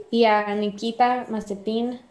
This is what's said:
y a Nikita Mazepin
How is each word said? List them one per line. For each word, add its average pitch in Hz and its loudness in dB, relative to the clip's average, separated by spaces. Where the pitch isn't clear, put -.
y 233 6
a 208 4
Nikita 226 0
Mazepin 220 -4